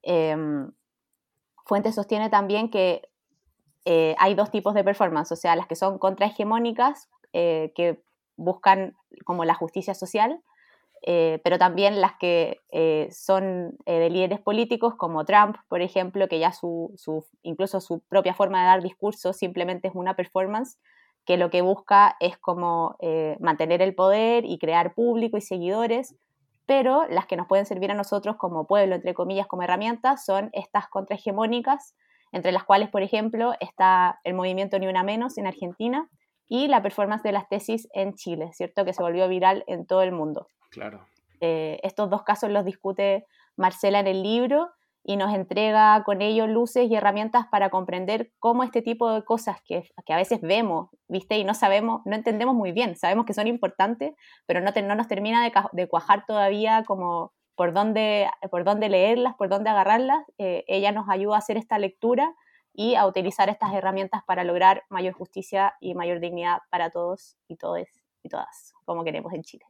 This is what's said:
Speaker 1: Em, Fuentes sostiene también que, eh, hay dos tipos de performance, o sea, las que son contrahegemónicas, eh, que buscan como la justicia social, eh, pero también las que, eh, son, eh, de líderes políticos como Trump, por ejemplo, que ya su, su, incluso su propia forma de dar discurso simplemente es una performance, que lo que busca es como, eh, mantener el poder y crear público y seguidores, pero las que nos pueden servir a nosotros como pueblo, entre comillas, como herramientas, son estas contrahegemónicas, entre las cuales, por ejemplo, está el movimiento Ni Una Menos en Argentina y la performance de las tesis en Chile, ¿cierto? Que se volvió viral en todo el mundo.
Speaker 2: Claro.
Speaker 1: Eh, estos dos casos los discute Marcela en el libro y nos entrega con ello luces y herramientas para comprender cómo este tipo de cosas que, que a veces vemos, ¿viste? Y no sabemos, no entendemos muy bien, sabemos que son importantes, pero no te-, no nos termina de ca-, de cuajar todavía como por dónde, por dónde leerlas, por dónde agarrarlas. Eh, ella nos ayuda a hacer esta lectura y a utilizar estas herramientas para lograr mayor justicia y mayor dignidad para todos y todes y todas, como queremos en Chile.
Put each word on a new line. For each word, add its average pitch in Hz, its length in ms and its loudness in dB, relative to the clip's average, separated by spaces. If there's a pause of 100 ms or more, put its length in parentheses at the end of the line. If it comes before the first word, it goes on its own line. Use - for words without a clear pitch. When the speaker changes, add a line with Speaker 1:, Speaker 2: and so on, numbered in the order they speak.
Speaker 1:
Em, 156 680 -2 (920)
Fuentes 214 280 0
sostiene 214 360 -2
también 208 380 2
que, 185 400 0 (760)
eh, 160 340 2
hay 196 160 6
dos 208 160 0
tipos 208 240 -2
de 208 80 2
performance, 180 500 0
o 170 40 -6
sea, 170 200 2
las - 100 -4
que 165 100 -8
son 190 220 -2
contrahegemónicas, 226 1080 0 (240)
eh, 160 440 0
que 170 260 -2 (340)
buscan 190 600 2 (280)
como 175 200 -4
la 165 100 4
justicia 185 400 -6
social, 226 460 -2 (680)
eh, 165 380 2
pero 175 140 2
también 190 420 2
las 185 180 2
que, 170 400 0 (140)
eh, 160 400 0
son, 190 640 -2 (100)
eh, 170 140 0
de 170 100 2
líderes 185 300 -2
políticos 226 560 -2
como 165 280 -4
Trump, 208 320 4 (120)
por 180 120 -2
ejemplo, 185 480 -2
que 165 120 -2
ya 170 120 2
su, 170 440 -8
su, 156 280 -8 (180)
incluso 185 380 -4
su 170 200 -8
propia 185 340 0
forma 196 260 0
de 180 60 4
dar 185 160 8
discurso 190 500 -4
simplemente 180 560 -4
es 185 60 -8
una 185 220 -4
performance, 190 600 -4 (460)
que 180 120 2
lo 175 140 2
que 180 120 2
busca 202 580 6
es 175 160 0
como, 175 640 -2
eh, 160 400 -2
mantener 165 400 0
el 190 140 2
poder 220 500 4
y 170 140 -6
crear 170 360 0
público 226 420 0
y 208 40 -2
seguidores, 214 760 -4 (500)
pero 269 420 4
las 185 180 -2
que 185 100 -4
nos 180 120 -6
pueden 196 180 2
servir 190 240 -4
a 202 40 -2
nosotros 202 420 -4
como 165 320 -6
pueblo, 196 260 4
entre 180 180 -6
comillas, 190 360 -4
como 185 160 -8
herramientas, 233 600 -2
son 202 280 -2
estas 202 360 -4
contrahegemónicas, 220 1080 -4 (340)
entre 185 220 -2
las 180 100 0
cuales, 202 280 2
por 196 120 -2
ejemplo, 226 560 -2
está 185 640 2
el 180 120 -4
movimiento 185 440 -2
Ni 190 80 -2
Una 185 160 0
Menos 220 340 -4
en 202 120 -6
Argentina 226 600 -6 (380)
y 262 220 -2
la 254 120 4
performance 208 440 -4
de 208 80 -2
las 202 160 -4
tesis 220 440 -6
en 196 220 -4
Chile, 170 380 -8
¿cierto? 180 320 -4
Que 185 80 -4
se 185 100 -6
volvió 175 260 0
viral 185 380 2
en 175 180 -8
todo 190 180 2
el 185 100 0
mundo. 156 340 -6 (240)
Speaker 2:
Claro. 110 340 -16 (360)
Speaker 1:
Eh, 160 420 -2
estos 196 260 -4
dos 202 140 -2
casos 208 280 0
los 202 140 0
discute 196 640 -2 (300)
Marcela 196 420 2
en 196 80 2
el 190 160 0
libro 247 480 0 (320)
y 202 140 -4
nos 202 180 0
entrega 214 680 4
con 202 160 0
ello 220 260 0
luces 233 420 0
y 226 60 2
herramientas 214 560 0
para 202 200 2
comprender 185 680 -4
cómo 233 240 2
este 240 200 -2
tipo 226 280 -2
de 220 140 -2
cosas 226 400 -4
que, 170 240 -8 (160)
que - 80 -4
a 160 40 2
veces 196 260 0
vemos, 185 480 0 (180)
¿viste? 190 300 -4
Y 214 60 -2
no 202 100 -2
sabemos, 220 500 2
no 202 100 -4
entendemos 226 400 0
muy 208 180 0
bien, 202 240 -2
sabemos 202 280 0
que 226 80 -6
son 208 160 -2
importantes, 233 640 -2 (340)
pero 175 140 0
no 196 120 0
te-, 214 100 0
no 202 120 -2
nos 226 140 -2
termina 220 340 0
de 233 80 0
ca-, - 220 2
de 180 160 -4
cuajar 202 380 0
todavía 214 600 2
como 175 460 -4 (240)
por 175 160 0
dónde, 208 560 2 (220)
por 175 140 -2
dónde 208 260 2
leerlas, 233 460 4
por 196 120 -2
dónde 202 220 0
agarrarlas. 233 520 4 (160)
Eh, 180 300 -4
ella 196 240 0
nos 202 160 -6
ayuda 202 280 0
a - 20 4
hacer 208 180 -2
esta 220 220 -4
lectura 240 560 0 (400)
y 226 200 0
a 208 120 4
utilizar 190 420 0
estas 208 260 -4
herramientas 190 520 -4
para 180 180 -2
lograr 180 460 4
mayor 185 240 -6
justicia 196 640 -4
y 180 140 -8
mayor 175 260 -4
dignidad 175 380 -4 (120)
para 170 200 -2
todos 175 460 -8 (120)
y 165 80 -14
todes 175 460 -8 (200)
y - 60 -20
todas, - 460 -12 (100)
como 170 200 -6
queremos 165 280 -8
en 185 100 -8
Chile. - 280 -20